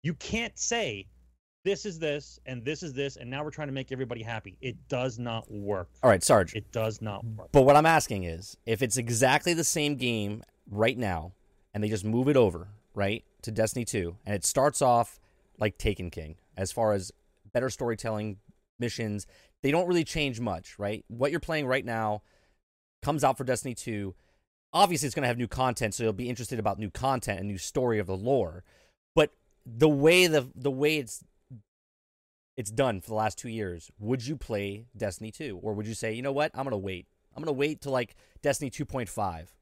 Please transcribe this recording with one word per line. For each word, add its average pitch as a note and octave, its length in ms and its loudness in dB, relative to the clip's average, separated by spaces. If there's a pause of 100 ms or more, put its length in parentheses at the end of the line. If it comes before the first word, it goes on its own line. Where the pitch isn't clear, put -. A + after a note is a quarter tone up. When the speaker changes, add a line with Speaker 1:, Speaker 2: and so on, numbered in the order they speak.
Speaker 1:
You D#3+ 100 -2
can't A3 420 -6
say, C#3+ 520 -4 (560)
"This G3 200 0
is F3 140 -8
this, D3 480 -4
and B2 180 -8
this D3+ 200 -4
is D3 80 -8
this, C#3 240 -4
and A#2 120 -12
now C#3 140 -6
we're D3+ 80 -6
trying D3+ 160 -8
to C3+ 80 -6
make C3+ 160 -6
everybody B2 320 -6
happy." A2 380 -8
It B2 260 -10
does B2 320 -4
not A#2 320 -6
work. G2+ 400 -4 (100)
Speaker 2:
All C3 80 6
right, G2 140 6
Sarge. G2+ 320 4
Speaker 1:
It - 160 -8
does A2 320 -4
not G#2 220 -8
work. A2 260 -10
Speaker 2:
But C#3 120 8
what C#3+ 120 10
I'm D3+ 100 8
asking D3 380 4
is, E2+ 340 -8 (100)
if A2+ 160 0
it's A#2+ 140 0
exactly B2+ 560 4
the E3 120 2
same D3 320 0
game A2+ 480 -2 (260)
right G#2+ 260 4
now, F2+ 360 -2 (420)
and G#2 80 -2
they G#2+ 60 0
just G#2 160 -2
move A#2+ 240 2
it D3 80 6
over, F#2+ 320 4 (260)
right, G2+ 300 -2 (180)
to A#2 80 -8
Destiny A2 340 0
two, F2+ 400 -4
and G2+ 80 -4
it G2+ 120 -4
starts C#3 360 2
off A#2+ 380 4 (400)
like G#2 180 0
Taken F#2+ 320 -4
King, D#2+ 280 -10 (200)
as F#2+ 140 -4
far A2 220 2
as F#2+ 180 -2 (420)
better B2 160 2
storytelling, G#2+ 720 -4 (400)
missions, A2 480 -4 (360)
they C#3 100 4
don't F3 160 2
really F3 160 2
change C#3 340 -4
much, G2 400 -6
right? G2+ 300 -6
What B2+ 240 -2
you're E3 80 -2
playing D#3 260 -4
right B2+ 180 0
now A2 380 -2 (800)
comes D3 220 0
out C3 120 4
for C#3 60 -8
Destiny B2+ 320 -2
two, G2+ 400 -6 (640)
obviously F3 300 4
it's A#2+ 80 -4
gonna C#3 120 0
have A#2+ 120 0
new A#2+ 100 -2
content, B2 460 0
so A#2+ 100 -2
you'll A2 80 4
be A#2+ 160 -4
interested A#2+ 320 -6
about G2+ 180 0
new G#2 120 -4
content B2 500 -2
and G2+ 80 -4
new G2 100 -4
story A#2+ 400 0
of F#2+ 80 -2
the F#2+ 100 -4
lore. G2 460 0 (520)
But D3+ 160 4 (340)
the A#2+ 240 4
way D#3+ 400 8
the, C#3 260 4
the C3+ 160 -2
way D3 280 2
it's, - 260 -8 (1300)
it's G#2 140 -8
done A#2 300 0
for - 80 -16
the A2 60 -6
last G#2+ 240 0
two B2 100 -12
years, G2 500 -6
would A2+ 280 -2
you D3+ 100 -6
play G#2 500 -6 (100)
Destiny G#2+ 360 -6
two? A#2 300 -10
Or G#2+ 120 -4
would G#2 120 -4
you A2 80 -6
say, A2+ 200 -4
"You A#2+ 80 -6
know C#3 100 -2
what? D3 220 2
I'm C3+ 100 -4
gonna A#2 140 -2
wait. F#2+ 280 -6 (280)
I'm D3 80 -10
gonna D#3+ 100 -2
wait C#3+ 300 0
till, C#3 100 -4
like, B2 220 -2 (280)
Destiny C#3 280 0
two - 140 -6
point B2 240 -4
five." F2 540 -6